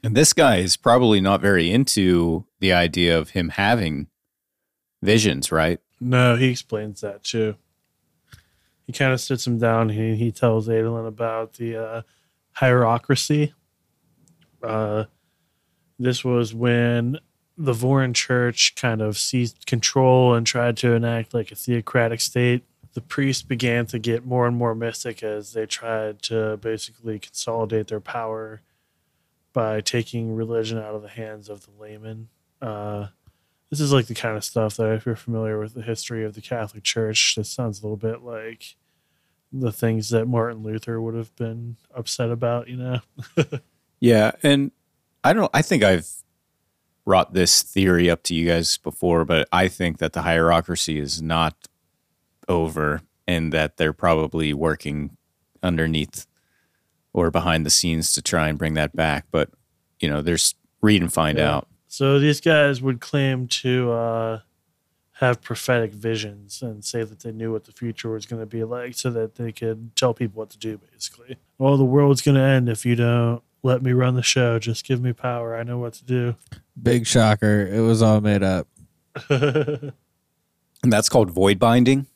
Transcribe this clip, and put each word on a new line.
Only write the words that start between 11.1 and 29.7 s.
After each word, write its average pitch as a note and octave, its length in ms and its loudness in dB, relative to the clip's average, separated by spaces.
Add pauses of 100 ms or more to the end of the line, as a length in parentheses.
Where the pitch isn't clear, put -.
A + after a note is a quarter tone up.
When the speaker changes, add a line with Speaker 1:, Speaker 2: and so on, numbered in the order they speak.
Speaker 2:
the, A#2 220 -8
uh, A2+ 260 -10 (540)
hierocracy. C3 960 2 (1080)
Uh, A2 420 -2 (920)
this B2 260 -2
was A#2+ 300 0
when A#2+ 640 0 (380)
the C#3+ 160 -2
Voron B2+ 420 0
Church B2 600 0
kind A2+ 280 -2
of G#2+ 160 -2
seized - 480 -4
control B2+ 680 4
and A#2 120 0
tried A#2+ 320 0
to A#2+ 160 2
enact, A#2 400 -2
like, A2+ 180 -4
a - 40 -20
theocratic A#2 640 -2
state. B2 440 0 (300)
The A2+ 60 -8
priests C3+ 420 -4
began A#2+ 440 -2
to A#2+ 120 -8
get A#2 280 -4
more B2 200 0
and A#2+ 100 0
more A#2+ 180 -2
mystic A#2 480 -8
as G#2 300 -8
they A2 140 -6
tried A2 560 -6
to A2 340 -4
basically A2 600 -8
consolidate A2 720 -6
their G#2+ 120 -6
power A2 640 -10 (880)
by A2 280 -2